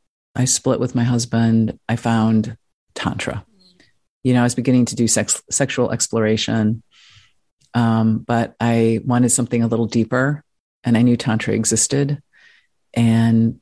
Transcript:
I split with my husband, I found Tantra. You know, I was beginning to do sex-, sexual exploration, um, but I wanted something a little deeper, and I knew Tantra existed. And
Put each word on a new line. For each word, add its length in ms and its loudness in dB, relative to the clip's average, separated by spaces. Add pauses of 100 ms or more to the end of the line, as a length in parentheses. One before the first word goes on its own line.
(340)
I 120 0
split 340 0
with 140 -4
my 100 0
husband, 840 0
I 100 -2
found 600 0 (380)
Tantra. 500 -8 (800)
You 100 2
know, 60 4
I 40 4
was 100 0
beginning 320 2
to 100 -6
do 120 0
sex-, 400 -2
sexual 420 -2
exploration, 920 -2 (880)
um, 460 2
but 420 -4
I 440 2
wanted 260 2
something 320 -2
a 60 0
little 180 -2
deeper, 580 -2 (400)
and 140 2
I 40 4
knew 140 4
Tantra 380 -2
existed. 680 -2 (720)
And 680 2